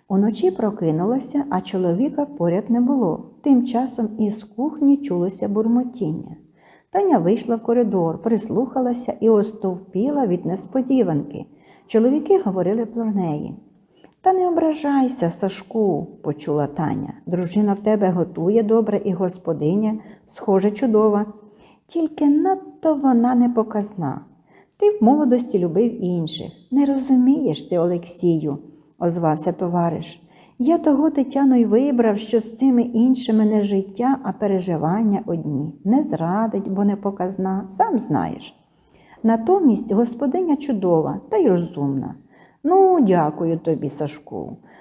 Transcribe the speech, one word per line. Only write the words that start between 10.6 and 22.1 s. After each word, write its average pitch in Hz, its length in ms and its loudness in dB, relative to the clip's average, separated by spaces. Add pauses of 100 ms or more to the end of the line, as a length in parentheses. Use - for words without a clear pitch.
Чоловіки 294 540 2
говорили 190 460 0
про 226 200 -6
неї. 175 500 -2 (640)
"Та 381 120 4
не 370 140 2
ображайся, 285 840 0
Сашку", 190 760 -2 (160)
почула 147 440 -2
Таня. - 460 -6 (120)
"Дружина 180 480 0
в 196 40 -6
тебе 208 320 0
готує 180 540 0
добре 214 420 0
і 190 80 -2
господиня, 180 840 -2 (260)
схоже, 196 460 0
чудова. 214 540 2 (600)
Тільки 311 440 0